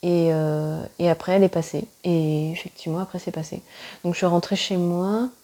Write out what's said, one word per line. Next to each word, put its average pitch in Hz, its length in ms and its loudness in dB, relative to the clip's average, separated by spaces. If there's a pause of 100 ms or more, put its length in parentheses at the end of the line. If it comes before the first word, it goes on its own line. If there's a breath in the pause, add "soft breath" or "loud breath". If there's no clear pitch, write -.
Et, 175 300 4
euh, 156 480 0 (180)
et 175 100 4
après, 165 240 0
elle 196 100 6
est 190 60 6
passée. 160 360 -2 (200)
Et 156 480 2
effectivement, 170 460 -8
après, 185 200 -8
c'est 175 120 -8
passé. 160 320 -10 (420 loud breath)
Donc, 175 100 0
je - 40 -8
suis 190 80 2
rentrée 175 300 2
chez 190 200 -2
moi. 180 520 0 (160)